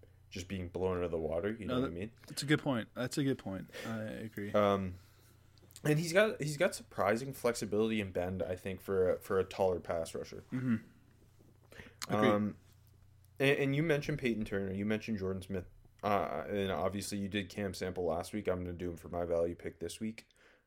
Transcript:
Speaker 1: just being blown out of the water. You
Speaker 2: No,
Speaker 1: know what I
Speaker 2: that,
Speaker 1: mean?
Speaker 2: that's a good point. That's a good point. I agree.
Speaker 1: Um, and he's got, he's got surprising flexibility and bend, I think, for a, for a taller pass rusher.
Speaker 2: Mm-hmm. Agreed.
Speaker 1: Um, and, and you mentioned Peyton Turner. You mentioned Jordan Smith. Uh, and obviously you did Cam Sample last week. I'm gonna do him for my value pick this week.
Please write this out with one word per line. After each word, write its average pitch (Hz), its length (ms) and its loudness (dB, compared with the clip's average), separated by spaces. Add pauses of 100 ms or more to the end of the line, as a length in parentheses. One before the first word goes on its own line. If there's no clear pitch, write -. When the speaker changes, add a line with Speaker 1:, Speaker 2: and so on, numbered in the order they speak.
(300)
Speaker 1:
just 92 180 -8
being 92 220 -4
blown 90 280 0
out 87 60 0
of 85 80 -2
the 85 60 0
water. 85 400 0
You 107 80 -8
Speaker 2:
No, 123 100 -2
Speaker 1:
know 127 60 2
what 135 60 0
I - 20 -6
Speaker 2:
that, 85 100 -6
Speaker 1:
mean? 107 120 -6 (160)
Speaker 2:
that's - 160 -8
a - 20 -6
good 147 160 4
point. 123 340 -2
That's 123 220 -4
a 151 60 2
good 135 140 2
point. - 320 -8 (180)
I 110 360 -6
agree. 104 300 -8
Speaker 1:
Um, 98 420 6 (880)
and 151 160 4
he's 165 140 -2
got, 214 280 4
he's 151 160 -4
got 175 160 4
surprising 113 600 0
flexibility 110 680 2
and 95 100 -4
bend, 90 300 -2
I 92 140 -2
think, 92 260 -6
for 92 320 4
a, - 60 -2
for 95 200 2
a 92 40 4
taller 92 360 2
pass 82 360 -4
rusher. - 280 -10 (100)
Speaker 2:
Mm-hmm. 127 220 2 (1300)
Agreed. 214 200 6
Speaker 1:
Um, - 260 2 (840)
and, 139 180 4
and 139 180 0
you 151 80 0
mentioned 151 340 0
Peyton 110 280 0
Turner. 98 280 -2
You 101 120 -2
mentioned 107 340 -2
Jordan 95 220 -2
Smith. 92 240 -6 (380)
Uh, 90 460 2
and 98 220 0
obviously 95 460 -2
you 98 100 -2
did 95 220 -2
Cam 98 240 -4
Sample 90 320 -4
last 82 280 -2
week. 107 140 -4
I'm 90 160 0
gonna 90 100 -4
do 87 160 -4
him 82 80 -6
for 78 120 -14
my 85 160 -2
value 85 300 2
pick - 240 -10
this - 200 -6
week. 110 260 -6 (420)